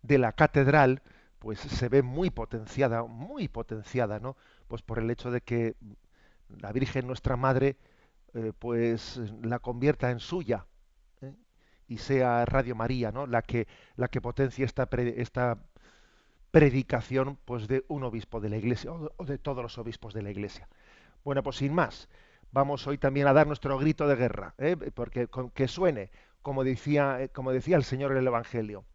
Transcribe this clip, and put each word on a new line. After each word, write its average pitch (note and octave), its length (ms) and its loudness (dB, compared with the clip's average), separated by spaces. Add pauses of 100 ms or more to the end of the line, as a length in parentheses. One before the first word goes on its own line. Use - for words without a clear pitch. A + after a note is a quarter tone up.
de C#3+ 160 6
la A#2 140 4
catedral, C#3 680 6 (380)
pues A2 200 -8
se B2+ 300 -2
ve C3+ 140 6
muy C#3+ 260 -2
potenciada, A#2 760 -2
muy D#3 440 -8
potenciada, A2 720 -4
¿no? C3 160 -10 (300)
Pues - 160 -10
por C#3 160 -6
el A2+ 120 -2
hecho B2 200 -6
de A#2+ 100 -2
que A#2 340 -2 (840)
la G2+ 100 -10
Virgen C3 360 -2
nuestra B2+ 320 -2
Madre, C3 380 4 (580)
eh, A2 240 -4
pues A#2 600 -2 (220)
la A#2+ 160 -2
convierta B2 520 0
en A#2 100 -4
suya, A#2+ 460 -4 (560)
¿eh? C3+ 100 -16 (540)
Y A#2 120 -8
sea B2 460 2
Radio B2 300 0
María, A#2 360 0
¿no? C3+ 160 -6
La A#2 140 2
que, A#2 260 -2 (300)
la A#2+ 120 0
que C3 120 -2
potencie C3 460 -2
esta B2 200 -2
pre-, A#2+ 360 -2
esta A#2+ 360 -2 (920)
predicación, C3 960 4
pues A2+ 220 -6
de C3 200 0
un C#3+ 160 -6
obispo A2+ 360 -6
de G#2 100 -4
la G#2+ 80 -2
Iglesia, A#2 340 -2
o, D#3 240 -10
o F#3 80 -10
de C#3 140 -6
todos B2+ 240 -6
los A#2 160 -12
obispos A2+ 340 -12
de G#2+ 100 -8
la G2+ 80 -8
Iglesia. G2+ 380 -8 (560)
Bueno, C#3 180 0
pues C3+ 140 -6
sin C#3 180 -2
más, D#3+ 340 -2 (440)
vamos C#3 340 0
hoy C#3 120 -2
también C#3 280 2
a C#3 60 8
dar D3+ 140 8
nuestro C#3 320 -4
grito D3+ 280 2
de C#3 100 6
guerra, A2 420 -2
¿eh? D#3+ 180 0 (180)
Porque A#2+ 340 -4
con, B2+ 220 -8
que C3+ 160 0
suene, C#3 440 0 (320)
como C3+ 220 -2
decía, C3+ 580 2
eh, C3 80 -4
como C3 220 -4
decía C3+ 240 4
el C3+ 80 6
Señor C3+ 280 -2
en C3+ 60 2
el B2+ 80 2
Evangelio A2+ 580 -2 (100)